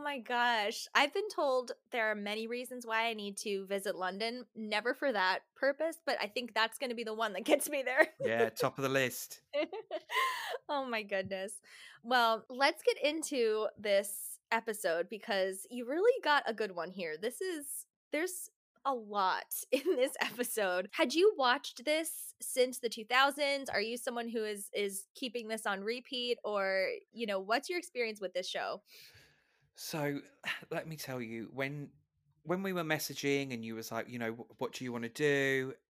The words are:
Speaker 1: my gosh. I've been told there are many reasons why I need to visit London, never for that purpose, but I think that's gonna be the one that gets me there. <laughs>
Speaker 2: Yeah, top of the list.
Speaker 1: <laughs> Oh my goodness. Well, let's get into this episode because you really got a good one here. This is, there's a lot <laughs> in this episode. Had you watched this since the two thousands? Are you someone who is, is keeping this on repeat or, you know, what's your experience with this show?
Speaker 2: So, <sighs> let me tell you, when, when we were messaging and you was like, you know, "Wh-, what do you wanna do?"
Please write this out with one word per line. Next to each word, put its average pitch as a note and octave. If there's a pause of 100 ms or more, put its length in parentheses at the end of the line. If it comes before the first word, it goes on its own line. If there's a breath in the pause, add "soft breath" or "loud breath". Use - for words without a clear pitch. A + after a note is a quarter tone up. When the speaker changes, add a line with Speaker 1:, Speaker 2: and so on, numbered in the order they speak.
Speaker 1:
my C#4+
gosh. A#3
I've C#4
been G#4
told B3+ (200)
there A3
are G#3+
many G#3
reasons B3
why A3+
I A3+
need G3+
to G3
visit G3
London, A3 (120)
never G#3+
for C#4+
that F#3+ (160)
purpose, D4
but B3+
I G#3
think A#3+
that's A3+
gonna B3
be A#3
the A3
one A3
that F3+
gets C#4+
me C#4+
there. B3+
<laughs> -
Speaker 2:
Yeah, A2+
top -
of C#3
the C3+
list. C3 (120)
Speaker 1:
<laughs> C#4+ (1080 loud breath)
Oh C#4+
my A#3
goodness. G3 (420 loud breath)
Well, A#3
let's C#4
get A#4
into B3 (100)
this G#3 (120)
episode G#3+
because G3
you B3
really G4
got D4
a -
good G3+
one E3
here. E3
This A#3
is, C#4+ (260)
there's F4+ (340)
a C4+
lot G3+ (140)
<laughs> -
in D4
this C4
episode. G3+
Had C#4+
you F#4+
watched C4
this D#4
since B3+
the A#3
two A3
thousands? C#4
Are -
you A3+
someone A#3+
who A3
is, G#3
is G3
keeping A#3
this A3
on G3
repeat A#3+
or, F#3+ (240)
you A#3
know, G3+
what's A3
your F4+
experience A3+
with F#3
this F#3
show? C#3 (960 loud breath)
Speaker 2:
So, C#3+ (240)
<sighs> -
let D#3+
me D#3+
tell C3
you, A2+
when, C#3 (520)
when F3+
we F#3+
were F3
messaging C#3
and A2+
you A2+
was A2+
like, A2+
you B2
know, A2+
"Wh-, -
what A#2+
do -
you B2
wanna A#2
do?" C3+ (160)